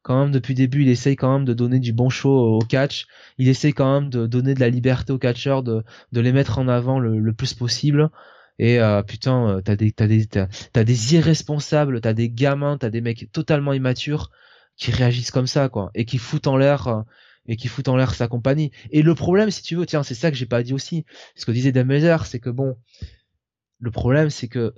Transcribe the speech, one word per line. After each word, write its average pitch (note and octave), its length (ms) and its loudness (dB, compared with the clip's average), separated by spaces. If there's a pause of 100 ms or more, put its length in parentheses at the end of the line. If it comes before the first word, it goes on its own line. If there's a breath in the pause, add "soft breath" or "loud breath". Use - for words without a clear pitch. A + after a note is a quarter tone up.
quand B2+ 180 0
même, C#3+ 100 2
depuis C3+ 240 0
le B2+ 40 0
début, C3 240 2
il C3+ 60 4
essaye C3 280 2
quand C3 160 0
même C#3 120 0
de B2 80 0
donner B2 280 0
du A#2+ 120 -2
bon B2 180 2
show B2 460 4
au A2+ 40 4
catch. C3+ 460 -2 (320 loud breath)
Il C3 100 2
essaye C3+ 260 2
quand C#3 260 2
même C#3 80 -4
de A#2 180 -2
donner B2 280 0
de C3 60 0
la A#2+ 80 4
liberté B2 440 0
aux C3 60 -2
catcheurs, C3+ 440 0
de, A2+ 220 -4 (280 loud breath)
de A#2+ 80 0
les B2 120 4
mettre C3+ 260 2
en C3 100 0
avant B2 320 0
le, A2+ 180 0
le A2 160 2
plus B2+ 200 -4
possible. C#3+ 560 0 (480 loud breath)
Et, A#2+ 220 4
euh, G#2 220 4
putain, A#2+ 460 -2
euh, F#2+ 120 0
t'as G2+ 160 0
des, G#2+ 160 0
t'as A2 140 0
des, A2 180 4
t'as, G2+ 220 -2 (260 loud breath)
t'as A2+ 100 4
des A#2 320 2
irresponsables, D3+ 840 0
t'as A2+ 140 0
des A#2 160 0
gamins, C#3 480 -2
t'as A#2+ 100 -4
des A2+ 140 -4
mecs A#2 280 -6
totalement C#3+ 440 -2
immatures C3 560 -4 (480 soft breath)
qui - 120 -4
réagissent A#2+ 400 0
comme B2+ 160 0
ça, C3+ 220 0
quoi, G2+ 260 -6
et A2 120 -4
qui C3 100 -4
foutent - 300 -6
en C3+ 100 2
l'air, C#3 320 2
euh, A2 140 -2 (440 soft breath)
et A#2 100 -4
qui A#2 120 -8
foutent - 200 -6
en B2+ 80 2
l'air B2+ 180 2
sa A#2 140 -2
compagnie. C3+ 440 -2 (180 loud breath)
Et D3+ 120 4
le D#3+ 120 4
problème, G3 360 2
si - 120 -8
tu - 140 -6
veux, F3 80 -2
tiens, D3+ 180 -2
c'est C3+ 120 -8
ça E3 160 -2
que C3+ 80 -4
j'ai B2 80 -6
pas A#2+ 160 0
dit A#2+ 100 -6
aussi. D3+ 320 -4 (300 loud breath)
Ce - 100 -18
que A#2+ 80 -2
disait B2+ 180 2
Dan B2+ 160 2
Meltzer, D3+ 380 4
c'est - 160 -10
que - 80 -10
bon, B2+ 280 -4 (1000 loud breath)
le A#2 120 -8
problème, C#3 400 0
c'est C3 180 -10
que A2+ 300 -4